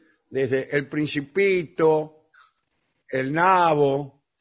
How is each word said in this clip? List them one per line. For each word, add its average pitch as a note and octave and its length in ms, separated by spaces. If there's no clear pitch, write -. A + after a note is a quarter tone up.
desde C3+ 460
El C#3+ 120
Principito, D#3 1400
El C3 240
Nabo. D#3 920